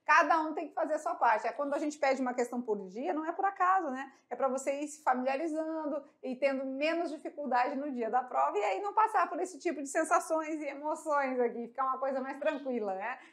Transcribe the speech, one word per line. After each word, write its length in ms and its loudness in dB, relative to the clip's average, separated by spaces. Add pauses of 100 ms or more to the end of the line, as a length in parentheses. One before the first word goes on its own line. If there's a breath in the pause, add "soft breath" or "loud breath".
cada 360 6
um 140 -2
tem 140 -4
que 60 -18
fazer 200 0
a 40 0
sua 180 -4
parte. 320 4
É 40 -2
quando 220 -2
a 40 0
gente 200 -2
pede 240 2
uma 100 0
questão 300 -2
por 260 -2
dia, 240 -4
não 140 -2
é 60 -2
por 120 -2
acaso, 460 2
né? 200 -8 (200 soft breath)
É 60 -8
pra 120 4
você 320 0
ir 80 -4
se 140 -16
familiarizando 1000 0 (200 loud breath)
e 140 -6
tendo 280 0
menos 460 0
dificuldade 640 -2
no 140 -4
dia 180 -2
da 140 2
prova 340 0
e 80 2
aí 160 0
não 140 -4
passar 340 4
por 120 -4
esse 180 -6
tipo 240 -2
de 60 -6
sensações 720 0
e 60 -6
emoções 720 -2
aqui, 280 0
ficar 180 -2
uma 120 0
coisa 220 -2
mais 180 -6
tranquila, 560 -2
né? 240 -6 (140 loud breath)